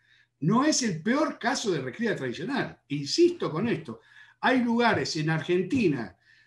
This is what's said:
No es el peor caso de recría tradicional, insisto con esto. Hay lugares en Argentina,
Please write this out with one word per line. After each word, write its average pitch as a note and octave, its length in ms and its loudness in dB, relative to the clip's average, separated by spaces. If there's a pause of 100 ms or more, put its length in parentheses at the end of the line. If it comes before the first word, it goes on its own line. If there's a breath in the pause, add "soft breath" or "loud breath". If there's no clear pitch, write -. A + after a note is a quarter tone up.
(400 soft breath)
No A3 240 4
es D4+ 200 2
el E3 180 -4
peor C4+ 380 0
caso A#3 320 -2
de D3+ 80 -2
recría E3+ 340 -4
tradicional, D3+ 720 -6
insisto E3 640 2
con E3+ 160 -2
esto. D#3 340 -4 (400 loud breath)
Hay B3 220 4
lugares A3+ 540 0
en D#3 140 0
Argentina, F3 840 0 (300 soft breath)